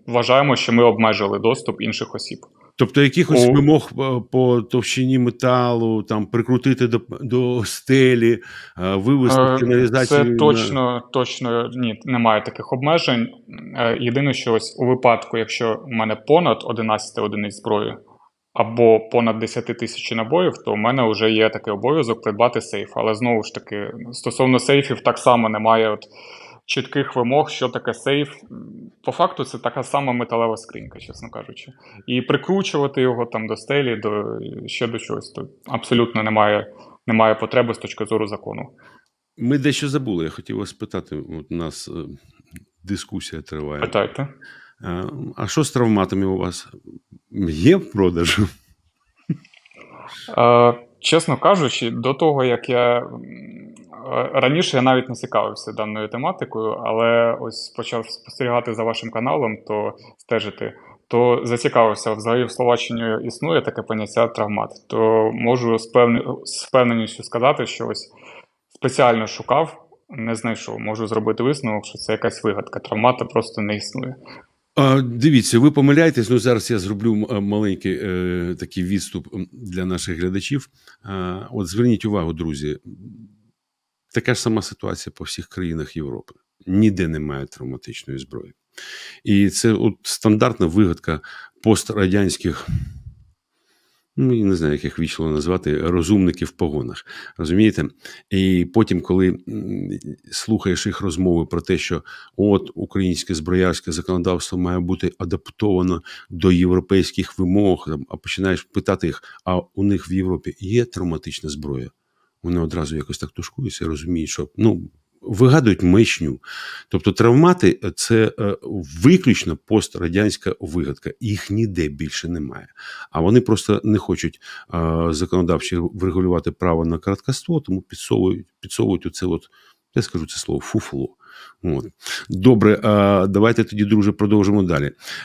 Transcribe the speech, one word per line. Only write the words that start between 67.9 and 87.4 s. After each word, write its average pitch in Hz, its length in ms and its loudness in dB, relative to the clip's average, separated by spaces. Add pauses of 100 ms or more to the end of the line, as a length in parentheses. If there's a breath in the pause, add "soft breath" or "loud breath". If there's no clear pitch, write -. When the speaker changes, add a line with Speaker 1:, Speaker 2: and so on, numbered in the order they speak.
Speaker 1:
спеціально 120 580 2
шукав, - 600 -2 (220)
не 117 260 -6
знайшов. 110 440 -8
Можу 110 280 -6
зробити 110 360 -2
висновок, 120 420 -2
що - 120 -16
це - 140 -6
якась 110 320 -4
вигадка. 104 360 -4
Травмата 117 460 0
просто 113 360 -6
не 104 140 -4
існує. 127 400 -10 (600 loud breath)
Speaker 2:
А, 139 260 4
дивіться, 120 580 4
ви 143 120 8
помиляєтесь. 143 580 4
Ну, 123 100 4
зараз 113 320 0
я 113 80 0
зроблю 101 340 -2
м-, 107 180 0
е, 104 80 -2
маленький, 101 640 -2
е, 90 560 -2
такий 92 240 -6
відступ, 92 520 -4
м, 92 180 -8
для 90 320 -8
наших 90 340 -6
глядачів. 95 480 -4 (360 soft breath)
А, 92 360 -8 (120)
от 104 160 -6
зверніть 110 380 0
увагу, 90 280 -2
друзі, 76 440 -6 (1400)
така 120 200 0
ж - 80 -2
сама 110 200 0
ситуація - 560 -10
по - 60 -14
всіх - 240 -12
країнах 82 480 -8
Європи. 67 380 -10 (340)
Ніде 95 400 2
немає 73 380 -6